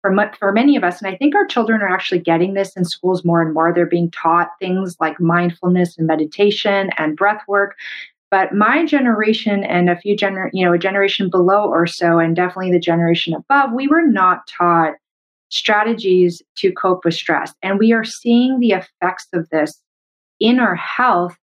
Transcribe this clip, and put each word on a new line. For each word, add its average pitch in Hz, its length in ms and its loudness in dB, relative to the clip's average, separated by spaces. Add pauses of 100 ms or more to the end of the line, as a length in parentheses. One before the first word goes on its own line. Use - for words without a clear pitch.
for 196 100 0
mu-, 202 260 0
for 196 140 -2
many 262 240 4
of 196 80 -2
us, 175 180 -4
and 190 100 -8
I 190 60 -10
think 285 160 0
our 403 140 2
children 220 340 0
are 190 80 -2
actually 175 300 -2
getting 170 340 0
this 196 220 -4
in 180 100 -2
schools 175 400 -4
more 170 160 2
and 160 100 -2
more. 160 220 0
They're 175 140 0
being 170 240 -2
taught 170 480 0
things 185 400 -4
like 160 200 -4
mindfulness 175 800 0
and 160 80 -2
meditation 196 920 0
and 311 200 -4
breath 392 300 0
work. 392 280 0 (540)
But 190 240 0
my 240 320 2
generation 220 760 0
and 175 260 2
a 175 80 0
few 202 180 -2
gener-, 190 380 -4
you 185 100 0
know, 175 100 4
a 175 40 2
generation 196 540 0
below 190 360 2
or 165 200 0
so, 170 320 0
and 165 160 0
definitely 180 360 -2
the 175 80 4
generation 170 540 0
above, 277 400 0
we 269 140 -4
were 330 180 2
not 185 400 2
taught 165 480 0 (580)
strategies 208 920 0 (120)
to 185 160 0
cope 185 320 -2
with 165 120 0
stress. 160 480 -4
And 196 160 -2
we 226 120 4
are 226 120 0
seeing 240 560 0
the 226 140 2
effects - 600 -6
of 165 160 -4
this 156 320 -4 (580)
in 240 200 2
our 202 160 0
health. 175 680 -2